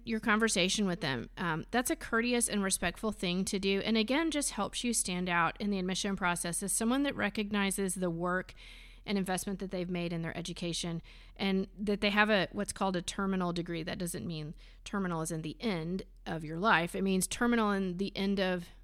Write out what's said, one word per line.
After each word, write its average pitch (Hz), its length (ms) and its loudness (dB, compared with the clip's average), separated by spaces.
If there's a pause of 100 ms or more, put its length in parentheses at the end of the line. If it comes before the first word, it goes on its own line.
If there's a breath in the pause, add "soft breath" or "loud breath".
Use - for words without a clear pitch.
your 226 160 -2
conversation 208 680 4
with 175 140 -2
them. 131 360 -2
Um, 165 340 -2
that's 247 200 2
a 330 40 0
courteous 240 520 0
and 202 160 0
respectful 190 480 0
thing 185 340 0
to 196 140 0
do. 196 240 2
And 220 140 2
again, 262 340 2
just 294 200 0
helps - 320 -4
you 240 100 0
stand 180 340 -2
out 170 320 2
in 202 120 0
the 196 80 0
admission 185 360 -2
process 175 480 -2
as 190 80 -4
someone 247 320 2
that 285 120 0
recognizes 202 800 0
the 185 140 0
work 175 440 -2 (520 loud breath)
and 202 120 0
investment 185 420 -2
that 190 120 -6
they've 180 180 -2
made 175 240 -2
in 165 80 -2
their 165 160 -4
education 170 640 -4 (340 loud breath)
and 190 320 2 (100)
that 202 240 0
they 208 100 4
have 214 180 6
a, 190 240 6
what's 202 180 -2
called 190 240 0
a 175 60 0
terminal 185 500 0
degree. 170 320 -4
That 175 140 -4
doesn't 175 280 -4
mean 156 280 -6 (320 soft breath)
terminal 180 360 -2
as 160 100 -4
in 160 100 -2
the 165 180 -8
end 185 440 -2 (220)
of 165 200 -6
your 160 140 -6
life. 175 360 4
It 190 80 0
means 190 240 2
terminal 233 440 2
in 190 260 -2
the 196 180 -4
end 196 240 0
of 180 260 0 (180)